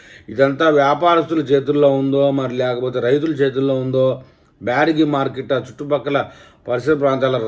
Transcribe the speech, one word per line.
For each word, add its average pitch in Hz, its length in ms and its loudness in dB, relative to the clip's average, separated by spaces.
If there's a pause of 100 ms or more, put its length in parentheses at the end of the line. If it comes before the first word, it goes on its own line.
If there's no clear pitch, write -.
(320)
ఇదంతా 139 360 2
వ్యాపారస్తుల 151 680 2
చేతుల్లో 139 520 2
ఉందో 135 400 2
మరి 127 260 -2
లేకపోతే 127 440 -2
రైతుల 143 300 0
చేతుల్లో 135 440 0
ఉందో, 131 480 0 (400)
బ్యాడగి 151 420 2
మార్కెట్ 135 480 -2
ఆ 135 40 2
చుట్టుపక్కల 143 680 -4 (440)
పరిసర 123 260 -2
ప్రాంతాల 135 540 0